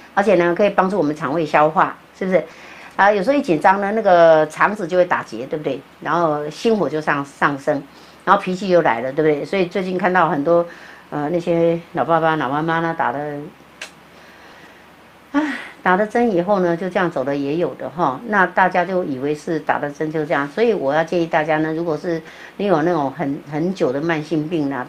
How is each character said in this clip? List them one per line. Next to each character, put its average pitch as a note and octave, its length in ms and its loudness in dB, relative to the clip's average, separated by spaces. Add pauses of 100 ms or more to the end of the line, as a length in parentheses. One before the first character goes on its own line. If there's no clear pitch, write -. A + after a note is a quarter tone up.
(160)
而 G3+ 80 2
且 G#3 100 4
呢， E3+ 220 4
可 G#3 100 2
以 G3 60 2
帮 F#3+ 180 0
助 F#3+ 80 -2
我 E3 60 2
们 D3 120 -2
肠 D3+ 160 -6
胃 D#3+ 140 -2
消 D3+ 240 4
化， D#3 260 0 (220)
是 G3 80 -6
不 F#3 60 -2
是？ D#3+ 120 2 (520)
啊， G3 160 6
有 G#3 100 0
时 F#3+ 80 0
候 C#4+ 60 2
一 C#4+ 80 2
紧 D#3 160 0
张 G3 200 4
呢， G3+ 120 -2
那 A3 100 0
个 E3 460 6
肠 F3+ 280 0
子 F#3+ 120 -6
就 F3+ 100 0
会 F3+ 80 6
打 - 160 0
结， - 240 -10
对 D#3+ 140 -8
不 D3+ 40 -10
对？ F3 160 -4 (220)
然 D3 100 -6
后 D3+ 380 0
心 A3+ 260 0
火 E3 140 0
就 D#3 100 -4
上， D3+ 240 -2
上 C#3+ 360 -2
升， C#3 220 -2 (440)
然 F#3 100 6
后 G3+ 60 0
脾 F#3 140 -4
气 F#3+ 140 -6
又 F3 120 6
来 A#2 200 0
了， C3 100 -4
对 D3+ 120 0
不 D#3 60 4
对？ D3 160 0
所 G3 120 -4
以 F3+ 100 0
最 F#3+ 160 -4
近 F#3 160 -4
看 F#3 120 0
到 F3+ 160 4
很 E3 160 -2
多， E3+ 220 2 (460)
呃， D3 180 -4
那 F3 100 -2
些 E3+ 400 0 (140)
老 E3 100 -2
爸 E3 160 2
爸、 D#3+ 160 2
老 C3+ 140 -2
妈 C#3+ 140 -2
妈 E3 160 0
呢， E3 180 -2
打 A#2+ 140 0
的， C#3 80 -6 (2250)
唉， C#4+ 200 0 (300)
打 F#3 120 4
了 G#3+ 120 0
针 A#3 280 0
以 E3+ 60 2
后 F#3+ 200 0
呢， E3+ 140 2
就 F#3 140 -6
这 G3 100 -2
样 E3+ 120 0
走 C3+ 120 -4
的 C#3 120 -2
也 C#3+ 220 -2
有 D#3+ 180 -2
的 C3 120 -10
哈。 E3+ 320 -2 (100)
那 G3 180 2
大 F#3 200 2
家 F3+ 160 0
就 F#3 200 -2
以 C3 160 -6
为 D3 160 -2
是 D#3 240 -4
打 C3+ 180 -2
了 D3 140 -4
针 D#3 200 -6
就 D#3 140 -4
这 D#3+ 80 -4
样， C#3+ 140 0
所 G#3 160 -2
以 A#3 100 2
我 C3+ 180 -2
要 D#3 120 0
建 E3+ 180 -2
议 E3 60 -2
大 E3 160 0
家 D#3 160 0
呢， D#3 160 -2
如 E3+ 80 -4
果 E3 120 -2
是 E3 240 -4 (360)
你 G3 100 -4
有 E3+ 160 2
那 E3+ 100 2
种 C#3+ 200 0
很， D3 280 -4 (120)
很 E3+ 240 -2
久 C3+ 180 0
的 C#3+ 80 -4
慢 D#3+ 220 -2
性 D3+ 260 -2
病 D3 240 -2
啊， B2+ 160 -6